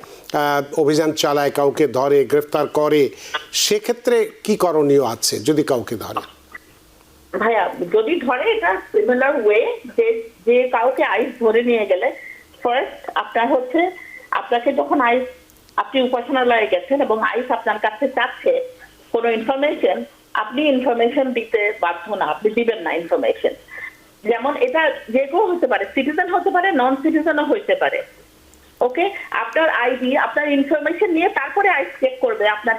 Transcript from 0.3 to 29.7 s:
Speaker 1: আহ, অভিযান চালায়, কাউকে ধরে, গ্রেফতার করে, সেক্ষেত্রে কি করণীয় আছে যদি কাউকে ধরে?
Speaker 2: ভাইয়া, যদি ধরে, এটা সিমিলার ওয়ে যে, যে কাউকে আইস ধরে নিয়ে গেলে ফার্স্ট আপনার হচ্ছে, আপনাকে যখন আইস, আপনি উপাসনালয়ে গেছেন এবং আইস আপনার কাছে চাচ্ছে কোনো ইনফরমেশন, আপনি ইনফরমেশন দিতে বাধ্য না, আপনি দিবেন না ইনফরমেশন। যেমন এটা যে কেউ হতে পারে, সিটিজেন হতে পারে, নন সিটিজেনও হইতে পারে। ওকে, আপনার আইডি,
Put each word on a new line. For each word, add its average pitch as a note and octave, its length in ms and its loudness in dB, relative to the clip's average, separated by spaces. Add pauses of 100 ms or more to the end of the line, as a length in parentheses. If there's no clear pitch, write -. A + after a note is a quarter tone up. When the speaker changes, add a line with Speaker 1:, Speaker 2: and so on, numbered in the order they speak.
Speaker 1:
আহ, C#3+ 460 0
অভিযান D#3 320 2
চালায়, C#3+ 400 0
কাউকে C#3+ 360 2
ধরে, C3+ 380 2
গ্রেফতার D3 420 0
করে, D3+ 420 2 (420)
সেক্ষেত্রে A3+ 760 0 (140)
কি G#3 120 0
করণীয় D3+ 500 4
আছে A2+ 340 -4
যদি D3 240 0
কাউকে A#2+ 320 -2
ধরে? - 260 -8 (1160)
Speaker 2:
ভাইয়া, G#3 320 0 (240)
যদি A3+ 260 2
ধরে, B3+ 320 0
এটা F#4 300 0 (100)
সিমিলার C4 540 2
ওয়ে A3+ 340 2 (180)
যে, A3+ 320 0 (160)
যে B3 220 4
কাউকে B3+ 360 2
আইস A#3+ 240 0 (120)
ধরে A3+ 240 4
নিয়ে A#3 220 2
গেলে G3 260 0 (520)
ফার্স্ট B3 520 -2
আপনার A#3 320 -2
হচ্ছে, D4 440 0 (400)
আপনাকে A#3+ 420 0
যখন C#4+ 280 0
আইস, A#3+ 220 4 (520)
আপনি - 260 -2
উপাসনালয়ে A#3+ 640 2
গেছেন F#3 340 0
এবং A3 200 0
আইস A3+ 300 -2
আপনার A3+ 280 -2
কাছে A3 300 -2
চাচ্ছে C4 520 0 (500)
কোনো A#3 180 0
ইনফরমেশন, C4+ 760 0 (300)
আপনি A#3+ 280 -4
ইনফরমেশন B3+ 720 2
দিতে G#3+ 480 -2
বাধ্য F3 320 -4
না, F#3 120 -2
আপনি D#3+ 260 -2
দিবেন A3+ 260 0
না E3+ 160 -4
ইনফরমেশন। - 560 0 (760)
যেমন A#3+ 320 0
এটা C4 360 2 (180)
যে C4 160 2
কেউ F4+ 300 2
হতে F4 120 0
পারে, G3+ 180 0 (100)
সিটিজেন D4+ 340 0
হতে F4+ 200 2
পারে, F#4 220 2
নন C4 240 2
সিটিজেনও D4+ 480 0
হইতে A#3+ 320 0
পারে। - 280 -2 (800)
ওকে, C#4+ 280 0 (220)
আপনার D#4 380 0
আইডি, B3+ 480 0